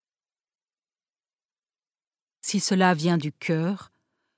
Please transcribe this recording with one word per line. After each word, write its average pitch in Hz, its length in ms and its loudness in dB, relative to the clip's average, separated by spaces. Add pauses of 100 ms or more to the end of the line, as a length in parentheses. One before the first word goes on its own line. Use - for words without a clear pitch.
(2500)
Si - 180 -4
cela 185 340 4
vient 170 240 2
du 151 140 -4
cœur, 170 640 -4 (440)